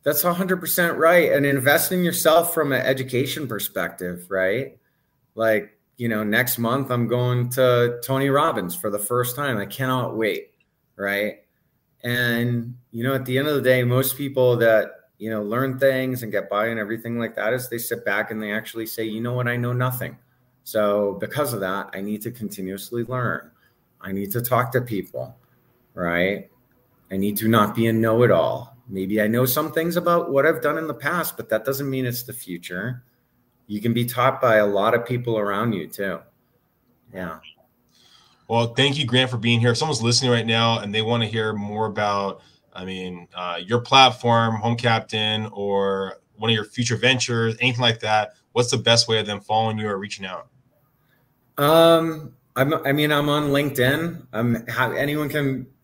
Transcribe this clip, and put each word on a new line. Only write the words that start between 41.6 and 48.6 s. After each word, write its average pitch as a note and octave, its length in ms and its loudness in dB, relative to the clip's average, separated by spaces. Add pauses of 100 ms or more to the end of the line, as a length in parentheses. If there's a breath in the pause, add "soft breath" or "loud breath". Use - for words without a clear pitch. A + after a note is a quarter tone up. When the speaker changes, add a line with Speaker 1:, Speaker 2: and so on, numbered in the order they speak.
Speaker 2:
about, G2+ 560 -2 (320 soft breath)
I F#2 100 -12
mean, F#2 500 -10
uh, F2+ 300 -6
your A#2 160 -2
platform, A#2 760 4
Home A2+ 200 0
Captain, G#2+ 760 -2
or G2 640 -2 (180)
one A2 140 -2
of A#2 40 4
your G#2+ 100 -2
future A#2+ 320 -2
ventures, A2+ 640 0
anything B2 200 0
like A2+ 200 2
that, G#2+ 340 0 (180 soft breath)
what's A#2+ 180 0